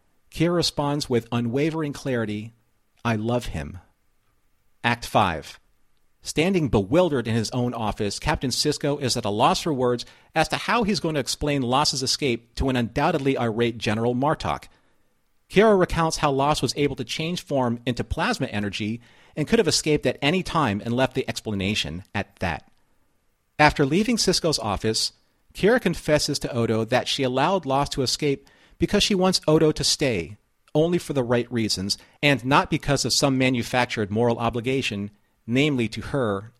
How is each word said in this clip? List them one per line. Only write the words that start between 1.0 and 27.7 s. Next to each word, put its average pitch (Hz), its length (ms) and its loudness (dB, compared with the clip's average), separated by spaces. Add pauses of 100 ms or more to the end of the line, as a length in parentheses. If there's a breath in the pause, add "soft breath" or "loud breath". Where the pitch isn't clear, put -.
with 117 220 0
unwavering 143 600 -2
clarity, 113 600 -4 (520)
"I 117 120 2
love 117 300 -2
him." 80 320 -10 (1040)
Act 120 240 0
five. 87 520 0 (640)
Standing 170 460 0
bewildered 117 600 2
in 110 60 0
his 113 160 0
own 123 240 -2
office, 107 440 -4
Captain 147 320 -2
Sisko 147 500 -2
is 127 160 0
at 113 100 -4
a 101 40 0
loss 117 300 2
for 160 140 0
words 123 320 0 (280 loud breath)
as 160 140 2
to 139 80 -4
how 220 260 0
he's 196 180 0
going 160 140 -2
to 147 60 0
explain 143 420 -2
Loss's 131 400 0
escape 120 520 -2
to 131 160 0
an 127 60 2
undoubtedly 139 600 0
irate 117 400 0
General 113 380 -2
Martok. 127 500 -2 (880)
Kira 208 280 6
recounts 165 400 0
how 151 140 2
Loss 143 300 2
was 123 140 0
able 139 200 0
to 127 80 -6
change 165 380 -6
form 123 420 0
into 123 180 -2
plasma 165 440 -2
energy 104 560 -4 (340 soft breath)
and 151 100 -2
could 226 120 2
have 190 100 4
escaped 147 380 0
at 127 160 0
any 170 200 2
time 120 400 0
and 117 140 -4
left 131 180 0
the - 140 -2
explanation 98 760 -4 (100)
at - 220 -6
that. - 340 -6 (880)
After 151 260 6
leaving 208 320 2
Sisko's 175 420 0
office, 110 540 -2 (400)
Kira - 280 2
confesses 151 600 0
to - 160 -6
Odo 113 300 2
that 117 200 0
she - 160 -2
allowed 143 440 0
Loss 135 240 0